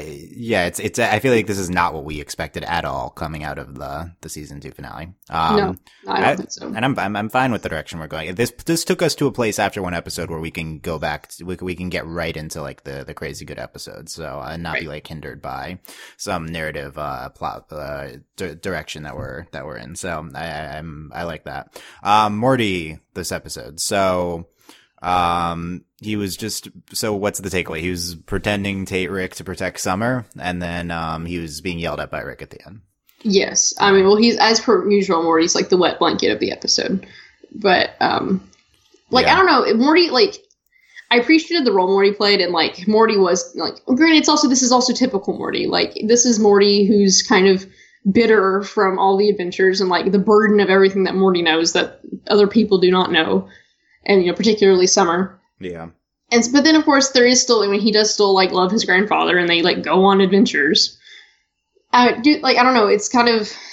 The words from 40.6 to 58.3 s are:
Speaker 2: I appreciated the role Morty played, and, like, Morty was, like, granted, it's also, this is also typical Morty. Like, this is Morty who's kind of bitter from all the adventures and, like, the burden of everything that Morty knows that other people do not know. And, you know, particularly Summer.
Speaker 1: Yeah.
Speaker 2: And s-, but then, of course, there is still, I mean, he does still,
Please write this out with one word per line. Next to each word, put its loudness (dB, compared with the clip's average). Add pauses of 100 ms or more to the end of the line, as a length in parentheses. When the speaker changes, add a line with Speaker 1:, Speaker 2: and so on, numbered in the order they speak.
Speaker 2:
I 2
appreciated 2
the 2
role 2
Morty 4
played, 2
and, 0
like, -2
Morty 4
was, 2
like, -8
granted, 4
it's 2
also, 2
this 2
is 0
also 2
typical -2
Morty. -4
Like, -2
this 4
is 2
Morty 4
who's 4
kind 4
of 2 (440)
bitter 4
from 0
all 4
the 4
adventures 0
and, 0
like, 0
the 4
burden 4
of 2
everything 4
that -2
Morty 2
knows 2
that -4 (280)
other 6
people 4
do 4
not 2
know. 0 (580)
And, 4
you 0
know, -2
particularly 4
Summer. 0 (200)
Speaker 1:
Yeah. -12 (460)
Speaker 2:
And 4
s-, 2
but 4
then, 6
of 4
course, 2
there 6
is 6
still, 4
I 0
mean, 0
he 2
does 2
still, 2